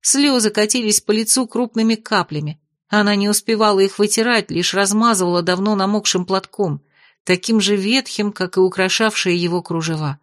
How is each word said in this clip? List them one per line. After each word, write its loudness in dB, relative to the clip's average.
Слёзы 2
катились 0
по -2
лицу 0
крупными 0
каплями. -4
Она 2
не 0
успевала 2
их 2
вытирать, 0
лишь -2
размазывала 2
давно 0
намокшим -2
платком, -4
таким 0
же 0
ветхим, -2
как -6
и 2
украшавшие 0
его -2
кружева. -4